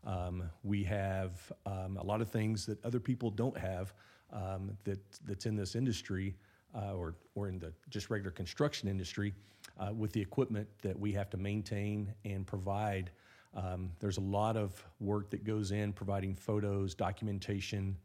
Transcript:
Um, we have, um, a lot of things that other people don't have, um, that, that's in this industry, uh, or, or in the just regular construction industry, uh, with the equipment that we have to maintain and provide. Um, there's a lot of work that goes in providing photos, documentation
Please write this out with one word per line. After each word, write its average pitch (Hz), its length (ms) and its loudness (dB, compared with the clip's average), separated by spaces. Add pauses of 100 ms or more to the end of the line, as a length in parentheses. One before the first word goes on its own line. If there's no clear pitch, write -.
Um, 90 380 -2 (180)
we 101 220 2
have, 95 680 0 (140)
um, 95 320 -2
a - 40 -4
lot 104 200 4
of 110 80 -2
things 110 360 2
that 104 200 -2
other 120 140 2
people 120 300 2
don't 117 280 0
have, 92 340 -2 (400)
um, 95 520 -2
that, 98 140 0 (280)
that's 98 180 -4
in 107 120 2
this 98 180 0
industry, 98 600 0 (400)
uh, 101 200 -2
or, 85 220 -2 (180)
or 101 140 -2
in 92 100 -2
the 82 120 -6 (200)
just 107 180 -4
regular 98 220 0
construction 101 580 0
industry, 98 460 0 (440)
uh, 95 140 -2
with 110 200 0
the 110 100 4
equipment 107 440 2 (140)
that 92 180 -2
we 104 140 0
have 98 160 0
to - 80 -4
maintain 104 800 0 (100)
and 95 220 -2
provide. 98 640 0 (440)
Um, 92 360 -2 (100)
there's 98 160 2
a 98 60 0
lot 101 340 4
of 101 260 -2 (160)
work 101 300 0
that - 160 -4
goes 107 280 2
in 104 200 2
providing 95 420 0
photos, 101 600 2
documentation 98 1000 0 (100)